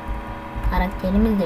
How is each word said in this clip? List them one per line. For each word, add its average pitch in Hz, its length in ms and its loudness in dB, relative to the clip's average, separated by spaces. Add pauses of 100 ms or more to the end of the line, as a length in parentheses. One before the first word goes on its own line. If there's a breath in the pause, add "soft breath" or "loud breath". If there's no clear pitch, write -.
(720)
Karakterimiz 196 680 2
de 175 60 2